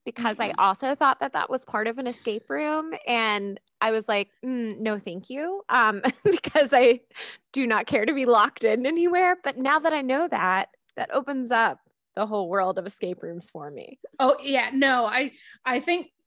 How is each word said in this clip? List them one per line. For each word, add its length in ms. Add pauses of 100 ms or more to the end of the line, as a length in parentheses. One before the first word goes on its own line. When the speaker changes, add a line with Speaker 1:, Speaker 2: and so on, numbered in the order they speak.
Speaker 1:
because 360
I 100
Speaker 2:
Mm-mm. 80
Speaker 1:
also 380
thought 240
that 140
that 180
was 120
part 240
of 120
an 80
escape 420
room. 440 (120)
And 540 (200)
I 120
was 160
like, 220 (140)
"Mm, 360
no, 180
thank 320
you." 400
Um, 320 (120)
<laughs> 100
because 500
I 280 (520)
do 140
not 180
care 200
to 80
be 120
locked 380
in 240
anywhere. 560
But 140
now 200
that 160
I 80
know 260
that, 420 (260)
that 180
opens 380
up 260 (380)
the 100
whole 240
world 300
of 60
escape 360
rooms 280
for 200
me. 300 (200)
Speaker 2:
Oh, 240
yeah. 300
No, 320
I, 260 (320)
I 160
think, 280 (200)